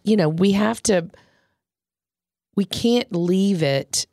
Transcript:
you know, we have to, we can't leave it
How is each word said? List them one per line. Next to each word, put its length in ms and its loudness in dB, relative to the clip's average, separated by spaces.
you 100 2
know, 140 2
we 240 2
have 300 -2
to, 260 0
we 80 0
can't 500 -2
leave 480 0
it 520 -2